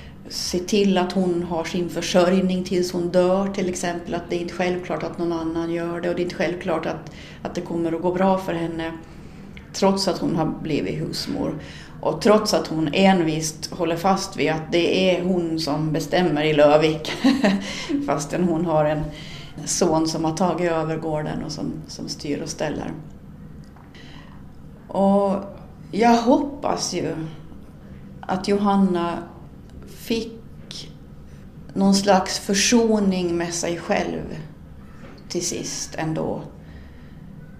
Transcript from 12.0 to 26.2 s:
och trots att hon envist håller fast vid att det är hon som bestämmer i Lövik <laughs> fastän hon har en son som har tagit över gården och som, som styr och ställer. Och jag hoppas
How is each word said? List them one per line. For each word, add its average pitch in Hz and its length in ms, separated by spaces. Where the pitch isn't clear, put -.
och 151 200
trots 214 320
att - 140
hon 160 260
envist 165 800
håller 165 240
fast 190 420
vid 151 140
att 160 200
det 180 400
är 175 120
hon 170 360
som 156 320
bestämmer 160 520
i 156 100
Lövik 151 580
<laughs> - 500
fastän 160 360
hon 165 220
har 156 200
en 151 180
son 160 420
som 160 180
har 156 120
tagit 175 340
över 160 260
gården 156 460
och 156 80
som, 170 220
som - 220
styr 147 320
och 156 80
ställer. - 420
Och 101 480
jag 233 260
hoppas - 760